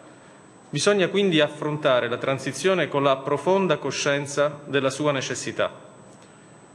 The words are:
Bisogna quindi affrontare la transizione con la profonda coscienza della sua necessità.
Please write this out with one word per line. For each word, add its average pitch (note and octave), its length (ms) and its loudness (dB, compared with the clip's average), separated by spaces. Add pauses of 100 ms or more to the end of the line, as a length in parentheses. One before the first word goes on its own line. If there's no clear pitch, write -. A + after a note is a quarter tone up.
(680)
Bisogna F#3 380 2
quindi F#3 320 2
affrontare D3 680 0
la B2 80 -2
transizione C#3 720 -2
con C#3+ 120 0
la C#3 140 4
profonda D#3 640 0
coscienza C#3+ 880 -2
della C3+ 240 0
sua D3 240 0
necessità. B2 580 -4 (1040)